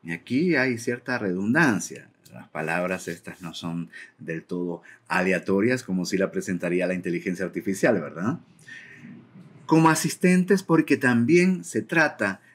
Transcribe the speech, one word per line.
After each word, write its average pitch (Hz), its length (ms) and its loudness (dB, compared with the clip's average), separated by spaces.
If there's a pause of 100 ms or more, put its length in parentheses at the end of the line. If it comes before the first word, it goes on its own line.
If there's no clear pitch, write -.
Y 82 100 -10
aquí 147 440 0
hay 127 220 0
cierta 120 400 -4
redundancia. 107 880 0 (240)
Las - 160 -20
palabras 87 600 -4
estas 87 340 -12
no 85 100 -10
son 85 380 -8 (280)
del 80 260 -10
todo 87 380 -6 (260)
aleatorias, 95 760 0
como 92 240 -4
si 95 100 -4
la 95 140 0
presentaría 90 560 -2
la 90 80 -2
inteligencia 87 500 -4
artificial, 95 560 0
¿verdad? 82 380 -6 (1300)
Como 160 240 6
asistentes, 185 720 2
porque 156 340 4
también 156 680 4
se - 180 -4
trata 147 580 0 (140)